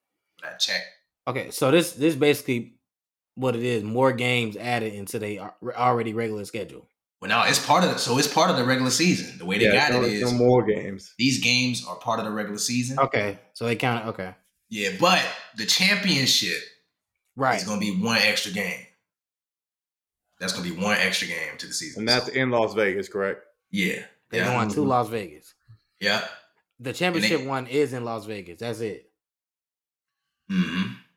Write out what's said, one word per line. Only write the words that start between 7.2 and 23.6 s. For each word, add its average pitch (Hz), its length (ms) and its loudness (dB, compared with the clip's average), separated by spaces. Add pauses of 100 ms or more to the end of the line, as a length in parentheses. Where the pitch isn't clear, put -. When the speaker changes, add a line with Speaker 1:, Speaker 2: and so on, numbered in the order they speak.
Speaker 1:
Well, 98 80 -6
no, 113 160 4
it's 135 200 2
part 170 180 6
of 160 60 6
the, 127 80 -2
so 123 220 0
it's 151 120 4
part 165 200 4
of 151 60 2
the 127 60 2
regular 127 280 2
season. 160 480 2
The 87 60 -12
way 95 120 0
they 113 80 4
Speaker 3:
Yeah, 123 240 4
Speaker 1:
got - 20 0 (100)
Speaker 3:
no, - 60 2
Speaker 1:
it 113 60 0
is 110 180 0
Speaker 3:
no 123 60 0
more 123 260 6
games. 101 540 -4
Speaker 1:
these 127 260 2
games 123 440 2
are - 80 -8
part 113 240 -4
of 110 60 -4
the 107 60 -4
regular 104 280 -6
season. 123 400 -2
Speaker 2:
Okay, 107 400 0 (140)
so - 120 -6
they 117 100 2
count. 120 320 0
Okay. 95 280 -8 (340)
Speaker 1:
Yeah, 101 300 -2
but 175 220 4 (340)
the 110 100 -8
championship 156 960 2 (720)
Speaker 2:
Right. 127 220 2
Speaker 1:
is 92 80 -4
gonna 104 140 -4
be 104 120 -2
one 110 280 0
extra 104 320 2
game. 92 340 -6 (1500)
That's 90 140 -4
gonna 92 160 -6
be - 60 -6
one 101 220 0
extra 92 300 0
game 82 300 -8
to - 100 -14
the - 60 -16
season. 82 280 -8
Speaker 3:
And 110 80 -4
that's 123 180 2
Speaker 1:
So - 60 -6
Speaker 3:
in 131 180 0
Las 110 220 2
Vegas, 98 360 0
correct? 98 320 -4 (300)